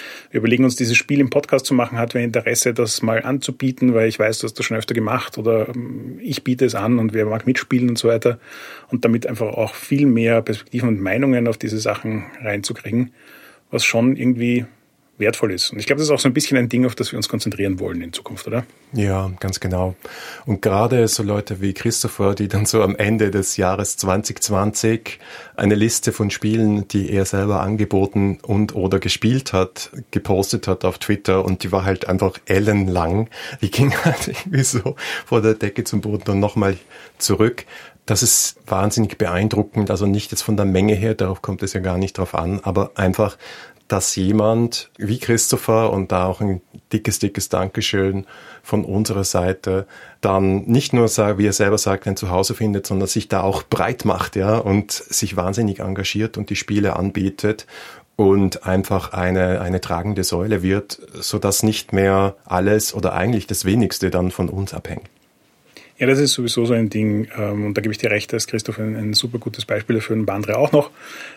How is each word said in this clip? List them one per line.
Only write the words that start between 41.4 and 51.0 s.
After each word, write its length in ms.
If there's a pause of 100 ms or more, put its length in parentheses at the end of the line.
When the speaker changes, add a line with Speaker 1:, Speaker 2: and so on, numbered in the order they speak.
Speaker 2:
kommt 220
es 80
ja 80
gar 180
nicht 200
drauf 180
an, 260
aber 320
einfach, 420 (500)
dass 300
jemand 840
wie 200
Christopher, 760
und 180
da 140
auch 160
ein 180 (320)
dickes, 280
dickes 280
Dankeschön 800 (360)
von 220
unserer 400
Seite, 600 (340)
dann 460
nicht 260
nur, 160